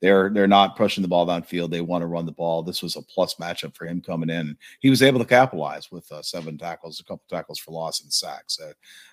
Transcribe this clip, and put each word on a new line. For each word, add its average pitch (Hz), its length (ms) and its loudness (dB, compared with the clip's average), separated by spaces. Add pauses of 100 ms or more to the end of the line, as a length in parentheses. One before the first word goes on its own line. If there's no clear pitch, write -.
They're, 95 280 6
they're 101 160 4
not 98 300 6
pushing 104 280 0
the 90 40 0
ball 87 180 4
downfield. 85 440 -2
They 85 100 -4
wanna 85 280 -4
run 85 180 -4
the 78 80 -10
ball. 82 300 -2
This 87 200 -8
was 82 140 -8
a 73 40 -14
plus - 340 -2
matchup 85 400 -10
for 87 100 -14
him 87 160 -6
coming 82 280 -6
in. 80 280 -6 (240)
He 135 80 4
was 127 120 6
able 135 180 6
to 113 60 -2
capitalize 80 640 2
with, 85 220 -20
uh, 76 100 -14
seven 80 360 -10
tackles, 80 420 -12
a - 60 -18
couple - 240 -14
tackles 80 300 -10
for - 120 -18
loss 80 300 -8
and 73 100 -20
sacks. - 460 -6
So, 76 160 -18 (400)